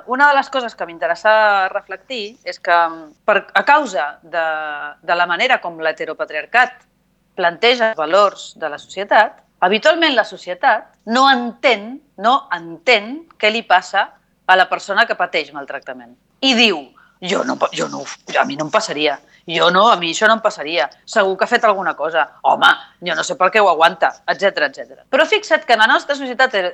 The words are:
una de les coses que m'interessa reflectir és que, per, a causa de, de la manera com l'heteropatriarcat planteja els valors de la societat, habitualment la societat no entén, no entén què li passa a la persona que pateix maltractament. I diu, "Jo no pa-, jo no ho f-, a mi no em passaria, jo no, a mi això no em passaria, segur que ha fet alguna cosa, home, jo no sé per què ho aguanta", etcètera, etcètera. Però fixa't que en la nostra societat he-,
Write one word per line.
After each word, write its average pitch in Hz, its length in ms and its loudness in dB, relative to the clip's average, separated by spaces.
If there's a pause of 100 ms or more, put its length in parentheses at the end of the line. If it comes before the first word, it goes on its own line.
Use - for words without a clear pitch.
una 254 220 2
de 277 60 2
les 262 140 0
coses 240 260 -6
que 185 100 -10
m'interessa 190 840 0
reflectir 202 720 -10
és - 160 -10
que, 175 160 2 (480)
per, 202 300 0
a 196 100 0
causa 190 580 0
de, 165 220 -4 (580)
de 170 140 -2
la 175 120 0
manera 220 340 0
com 170 180 -10
l'heteropatriarcat 156 1000 -2 (560)
planteja 220 560 2
els - 40 -12
valors 185 600 0
de 156 120 -8
la 147 80 -10
societat, 202 600 0 (240)
habitualment 294 560 2
la 208 80 4
societat - 640 -2 (160)
no 262 260 4
entén, 240 680 -2 (160)
no 240 340 0
entén 208 760 -4 (120)
què 214 140 0
li 226 100 -6
passa 196 460 0 (380)
a 185 100 4
la 185 100 4
persona 202 400 -2
que 220 80 -6
pateix 165 380 -6
maltractament. 131 580 -14 (300)
I 269 140 2
diu, 208 260 2 (400)
"Jo 185 240 -2
no - 100 -4
pa-, - 160 -2
jo 160 160 -6
no 143 140 -12
ho - 20 -12
f-, - 140 -16 (180)
a 135 80 2
mi 139 140 -6
no 151 80 -6
em 151 80 -10
passaria, 151 460 -2 (280)
jo 165 220 2
no, 185 220 4
a 202 40 4
mi 170 160 -4
això 220 160 2
no 220 60 4
em 220 80 -2
passaria, 160 480 -4 (160)
segur 190 320 0
que 220 80 0
ha - 20 2
fet 240 160 0
alguna 190 320 0
cosa, 160 280 -2 (180)
home, 147 260 2 (320)
jo 175 160 -6
no 160 80 -4
sé 175 140 -6
per 185 160 2
què 220 80 4
ho 196 80 6
aguanta", 165 400 2 (160)
etcètera, 175 420 -2
etcètera. 131 400 -18
Però 285 180 2
fixa't 330 380 0
que 240 100 0
en 220 60 4
la 220 80 6
nostra 294 300 0
societat 254 400 -2
he-, 180 160 -2